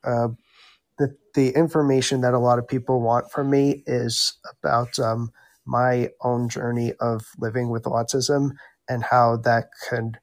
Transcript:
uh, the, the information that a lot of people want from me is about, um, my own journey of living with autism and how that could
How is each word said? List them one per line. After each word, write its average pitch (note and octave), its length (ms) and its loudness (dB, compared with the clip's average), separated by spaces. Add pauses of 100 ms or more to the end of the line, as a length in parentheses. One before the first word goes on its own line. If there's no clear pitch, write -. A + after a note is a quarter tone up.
uh, A#2 260 0 (680)
the, C#3 180 0 (180)
the C3+ 180 4
information C#3 720 2
that B2 120 4
a B2+ 60 2
lot A#2+ 200 4
of A#2 80 -6
people B2+ 340 -2
want A#2 300 0
from C#3 180 -2
me C#3 380 2
is A#2+ 460 -2 (280)
about, A#2+ 380 -2
um, A2+ 320 -2 (340)
my B2 440 0 (120)
own A#2+ 280 -2
journey A#2+ 500 -4
of A2+ 240 -2 (140)
living A#2+ 320 -4
with A2+ 140 -4
autism C#3 680 -2 (380)
and A#2+ 140 -4
how A#2+ 340 4
that A#2 320 0 (200)
could A2+ 340 -6